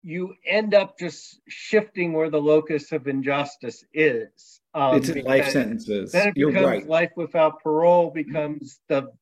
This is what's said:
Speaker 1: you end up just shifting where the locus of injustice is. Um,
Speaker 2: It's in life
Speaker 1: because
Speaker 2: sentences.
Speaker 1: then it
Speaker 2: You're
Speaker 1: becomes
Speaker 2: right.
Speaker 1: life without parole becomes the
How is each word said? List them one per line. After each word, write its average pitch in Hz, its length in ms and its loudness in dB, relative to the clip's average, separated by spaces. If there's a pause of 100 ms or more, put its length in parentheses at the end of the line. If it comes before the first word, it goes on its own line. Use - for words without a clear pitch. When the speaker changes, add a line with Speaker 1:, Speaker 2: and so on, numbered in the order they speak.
Speaker 1:
you 185 320 -8 (120)
end 208 280 0
up 196 240 2
just - 500 -12
shifting 185 640 -2
where 160 160 0
the 156 120 0
locus 151 500 2
of 143 160 -6
injustice 139 760 -4 (100)
is. 131 680 -2 (120)
Um, 151 220 2
Speaker 2:
It's 135 140 2
in 139 160 -6
life 135 140 4
Speaker 1:
because 139 140 0
Speaker 2:
sentences. 110 580 -4
Speaker 1:
then 202 180 2
it 175 80 -6
Speaker 2:
You're 143 140 2
Speaker 1:
becomes 190 160 2
Speaker 2:
right. 120 200 -2
Speaker 1:
life 165 300 0
without 156 440 0
parole 165 500 2
becomes 151 760 -8
the 135 240 -2 (100)